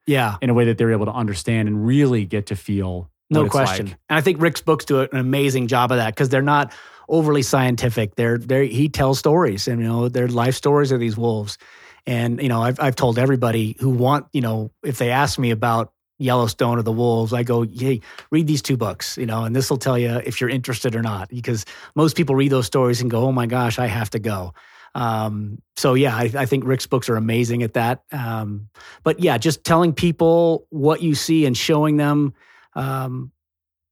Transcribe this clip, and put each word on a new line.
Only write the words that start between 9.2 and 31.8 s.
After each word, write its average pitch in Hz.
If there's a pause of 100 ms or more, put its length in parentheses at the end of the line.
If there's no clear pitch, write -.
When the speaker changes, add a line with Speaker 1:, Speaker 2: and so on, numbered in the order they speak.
Speaker 1:
and, 120
you 113
know, 117
they're 123
life 120
stories 143
of 127
these 113
wolves. 110 (480)
And, 120
you 139
know, 117
I've, 127
I've 139
told 120
everybody 117
who 135
want, 131
you 139
know, 110 (120)
if 143
they 120
ask 139
me 120
about 113 (260)
Yellowstone 123
or 117
the 113
wolves, 113
I 123
go, 120
"Hey, 120 (300)
read 160
these 147
two 135
books, 104
you 127
know, 113
and 113
this 131
will 139
tell 127
you 120
if -
you're 123
interested 123
or 113
not," 107
because 117 (300)
most 156
people 139
read 139
those 127
stories 123
and 123
go, 113
"Oh 135
my 123
gosh, 120
I 123
have 110
to 117
go." 98 (400)
Um, 110 (200)
so 131
yeah, 131
I, 120
I 135
think 131
Rick's 127
books 123
are 117
amazing 117
at 113
that. 123
Um, 110 (360)
but 156
yeah, 151
just 151
telling 170
people 165
what 156
you 160
see 160
and 127
showing 151